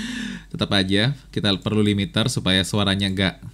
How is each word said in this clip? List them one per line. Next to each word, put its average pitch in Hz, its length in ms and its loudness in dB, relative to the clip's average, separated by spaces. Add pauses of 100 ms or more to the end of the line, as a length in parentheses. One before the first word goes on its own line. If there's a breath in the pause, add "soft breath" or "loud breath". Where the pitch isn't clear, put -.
(520 loud breath)
tetap - 240 -2
aja 98 400 2 (160)
kita 101 320 0
perlu 107 160 0
limiter 104 480 2
supaya 92 400 2
suaranya 98 400 0
nggak 95 280 0 (180)